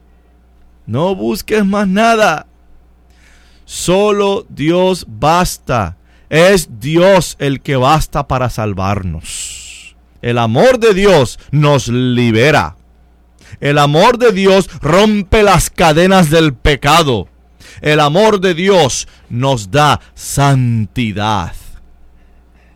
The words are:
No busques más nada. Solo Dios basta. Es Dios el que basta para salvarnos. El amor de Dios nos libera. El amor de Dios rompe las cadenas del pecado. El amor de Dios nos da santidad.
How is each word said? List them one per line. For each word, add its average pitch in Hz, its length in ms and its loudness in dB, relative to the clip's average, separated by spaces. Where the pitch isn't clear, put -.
No 165 300 -4
busques 214 500 -2
más 202 220 -2
nada. 208 580 0
Solo 202 840 -2
Dios 180 580 -2
basta. 117 880 -4
Es 160 500 2
Dios 165 600 0
el 139 220 -4
que 143 140 -6
basta 143 520 0
para 127 240 -4
salvarnos. 95 1200 -8
El 120 160 -4
amor 147 420 2
de 220 140 2
Dios 180 440 2
nos 147 380 2
libera. 120 880 0
El 143 180 -2
amor 160 400 2
de 233 140 2
Dios 190 380 2
rompe 208 600 2
las 185 260 2
cadenas 175 600 2
del 160 240 2
pecado. 143 760 0
El 151 180 0
amor 190 400 2
de 185 140 0
Dios 170 560 0
nos 120 400 -4
da 139 300 2
santidad. 110 1400 -2